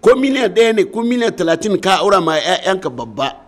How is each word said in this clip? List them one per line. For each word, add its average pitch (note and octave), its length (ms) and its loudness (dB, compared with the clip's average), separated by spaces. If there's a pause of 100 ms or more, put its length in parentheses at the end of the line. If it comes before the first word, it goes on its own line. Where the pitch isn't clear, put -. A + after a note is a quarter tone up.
ko A#3 140 6
miliyan C4 380 0
ɗaya A3+ 220 4
ne, G3+ 100 2
ko A3+ 160 -8
miliyan A#3 340 0
talatin F3 440 -2
ka F#3 200 0
aura G3 220 2
ma D#3+ 160 0
'ya'yanka F3+ 520 -2
babba B2 460 -6 (120)